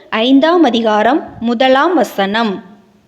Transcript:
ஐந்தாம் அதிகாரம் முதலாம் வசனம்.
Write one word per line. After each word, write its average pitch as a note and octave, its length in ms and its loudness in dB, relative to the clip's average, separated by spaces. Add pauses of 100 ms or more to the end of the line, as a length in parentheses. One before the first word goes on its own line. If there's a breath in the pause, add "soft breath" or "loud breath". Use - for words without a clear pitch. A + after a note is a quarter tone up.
(260 loud breath)
ஐந்தாம் D#4 420 4
அதிகாரம் A3+ 520 0 (280)
முதலாம் C4 520 2
வசனம். G#3 520 -2 (560)